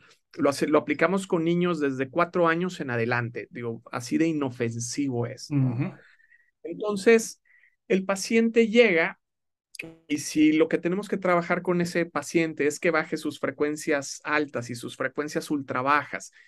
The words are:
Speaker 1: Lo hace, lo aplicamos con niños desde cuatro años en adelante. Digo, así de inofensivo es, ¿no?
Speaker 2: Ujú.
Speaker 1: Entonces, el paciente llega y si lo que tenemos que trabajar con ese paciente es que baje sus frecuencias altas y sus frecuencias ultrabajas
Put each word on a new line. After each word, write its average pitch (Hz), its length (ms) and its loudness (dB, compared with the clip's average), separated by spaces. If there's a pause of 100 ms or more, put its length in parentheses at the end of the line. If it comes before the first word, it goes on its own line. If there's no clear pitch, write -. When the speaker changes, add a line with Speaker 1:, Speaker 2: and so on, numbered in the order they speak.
(340)
Speaker 1:
Lo 139 160 2
hace, 147 180 -2
lo 151 100 4
aplicamos 170 480 0
con 170 180 0
niños 175 360 2
desde 135 280 -2
cuatro 170 400 0
años 175 320 -2
en 139 100 -6
adelante. 120 600 -2
Digo, 120 400 -10
así 127 280 -4
de 165 100 4
inofensivo 123 1000 -4
es, - 240 -14
¿no? 135 220 2
Speaker 2:
Ujú. 143 200 -4 (680)
Speaker 1:
Entonces, 208 760 0 (480)
el 190 160 2
paciente 226 640 2
llega 196 500 4 (920)
y 147 100 0
si 151 340 4
lo 156 160 4
que 160 100 0
tenemos 185 300 -2
que 196 80 -2
trabajar 175 460 0
con 175 180 0
ese 170 260 0
paciente 156 600 -2
es 147 140 -2
que 175 100 2
baje 160 260 0
sus 151 240 -6
frecuencias 147 840 -2
altas 143 460 -2
y 123 40 -6
sus 120 220 -12
frecuencias 147 540 -4
ultrabajas 139 840 -2 (160)